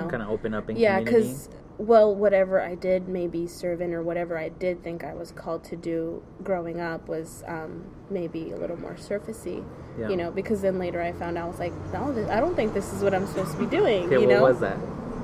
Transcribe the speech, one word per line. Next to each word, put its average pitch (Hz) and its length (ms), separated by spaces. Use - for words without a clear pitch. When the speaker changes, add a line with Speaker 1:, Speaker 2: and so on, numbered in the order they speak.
Speaker 1:
know. 170 60
Speaker 2:
kinda 113 200
open 110 260
up 107 160
in - 80
Speaker 1:
Yeah, 208 220
Speaker 2:
community. 226 280
Speaker 1:
'cause, - 220
well, 214 360
whatever 190 480
I 180 140
did 185 320
maybe 170 400
serve 175 340
in 175 120
or 165 100
whatever 170 340
I 160 120
did 180 340
think 170 200
I 156 100
was 170 180
called 170 340
to 175 100
do 165 460
growing 170 360
up 165 280
was, 165 400
um, 170 380
maybe 165 420
a - 60
little 170 220
more - 160
surfacey, 202 680
Speaker 2:
Yeah. 214 120
Speaker 1:
you 185 80
know, 170 140
because 196 300
then 190 180
later 175 220
I 170 120
found 175 240
out, 170 80
I - 20
was - 120
like, 175 140
"No, 247 200
th-, 208 140
I 214 120
don't 339 160
think 214 180
this 196 200
is - 100
what 196 100
I'm 185 120
supposed 185 280
to - 40
be 196 80
doing," 226 400
Speaker 2:
Okay, 131 160
Speaker 1:
you 127 60
Speaker 2:
what 123 80
Speaker 1:
know? 127 80
Speaker 2:
was 127 160
that? 98 180